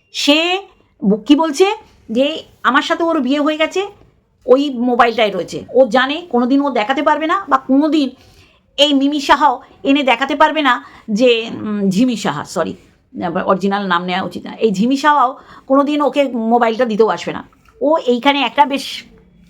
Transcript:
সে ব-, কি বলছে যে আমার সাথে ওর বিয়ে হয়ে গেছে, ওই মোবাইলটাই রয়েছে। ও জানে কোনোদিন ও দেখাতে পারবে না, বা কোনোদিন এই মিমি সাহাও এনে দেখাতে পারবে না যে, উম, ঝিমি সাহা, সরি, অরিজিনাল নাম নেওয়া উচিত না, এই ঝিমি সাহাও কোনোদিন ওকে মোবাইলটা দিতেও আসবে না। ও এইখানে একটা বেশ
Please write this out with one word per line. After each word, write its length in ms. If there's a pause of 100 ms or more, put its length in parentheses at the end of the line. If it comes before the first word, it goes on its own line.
(120)
সে 540 (380)
ব-, 120
কি 200
বলছে 380 (360)
যে 320 (200)
আমার 200
সাথে 220
ওর 160
বিয়ে 200
হয়ে 160
গেছে, 300 (600)
ওই 240
মোবাইলটাই 600
রয়েছে। 340 (100)
ও 120
জানে 440
কোনোদিন 300
ও 100
দেখাতে 320
পারবে 240
না, 220
বা 80
কোনোদিন 540 (680)
এই 180
মিমি 260
সাহাও 400 (220)
এনে 200
দেখাতে 340
পারবে 260
না 220 (240)
যে, 420
উম, 380
ঝিমি 280
সাহা, 280
সরি, 300 (720)
অরিজিনাল 420
নাম 180
নেওয়া 180
উচিত 220
না, 120
এই 140
ঝিমি 260
সাহাও 420 (280)
কোনোদিন 340
ওকে 240
মোবাইলটা 600
দিতেও 240
আসবে 240
না। 160 (320)
ও 160
এইখানে 440
একটা 240
বেশ 400 (460)